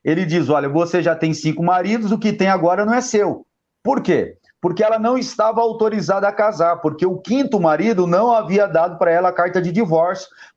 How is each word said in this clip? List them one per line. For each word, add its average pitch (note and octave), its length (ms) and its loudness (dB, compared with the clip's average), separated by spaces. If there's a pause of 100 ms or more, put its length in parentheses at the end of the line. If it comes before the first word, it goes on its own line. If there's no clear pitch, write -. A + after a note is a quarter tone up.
ele E3 200 0
diz, D#3 260 -2
"Olha, C#3+ 180 0
você E3+ 340 0
já E3 140 0
tem D#3+ 160 -2
cinco D#3 320 -4
maridos, F#3+ 480 0
o G#3+ 60 -2
que G#3+ 140 0
tem G3 160 0
agora F3+ 360 2
não A3+ 100 0
é B3+ 60 0
seu." G3+ 440 -2 (380)
Por B3+ 200 0
quê? D#3 340 -2 (240)
Porque F3+ 240 -2
ela A3 140 2
não A#3+ 200 0
estava A3 420 -2
autorizada G#3+ 680 0
a G3+ 40 -2
casar, E3+ 440 0
porque D#3 280 -4
o F#3 140 0
quinto B3 400 0
marido F3+ 480 2
não G3+ 260 2
havia F3+ 340 2
dado E3 320 0
pra F3 120 2
ela F3+ 200 2
a - 20 -6
carta F3+ 280 0
de F3 120 -4
divórcio, F3+ 560 0 (280)